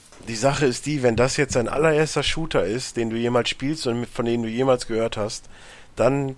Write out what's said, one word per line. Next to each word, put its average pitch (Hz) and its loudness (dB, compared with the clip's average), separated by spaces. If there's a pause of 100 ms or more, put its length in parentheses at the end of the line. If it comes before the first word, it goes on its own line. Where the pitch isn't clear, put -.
(280)
Die 113 -6
Sache 139 2
ist 123 0
die, 147 -2
wenn 117 4
das 120 2
jetzt 139 0
dein 117 2
allererster 151 2
Shooter 151 0
ist, 120 -4
den 113 0
du 113 -4
jemals 117 2
spielst 147 -4
und 120 0
mit, 113 -8
von 123 -4
dem 117 2
du 113 -4
jemals 127 2
gehört 113 -2
hast, 107 -6 (500)
dann 135 2